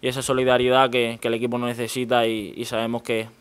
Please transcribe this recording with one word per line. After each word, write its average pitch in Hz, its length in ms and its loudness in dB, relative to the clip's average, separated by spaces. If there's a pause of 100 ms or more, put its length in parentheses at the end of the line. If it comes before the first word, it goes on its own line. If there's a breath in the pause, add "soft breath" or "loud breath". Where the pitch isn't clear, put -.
y 127 60 -2
esa 127 140 -4
solidaridad 127 680 4
que, 117 320 0
que 123 60 -2
el 113 60 0
equipo 120 240 -2
necesita 120 680 0
y, 107 280 -4
y 117 80 -8
sabemos 117 380 -4
que 113 260 -2 (140)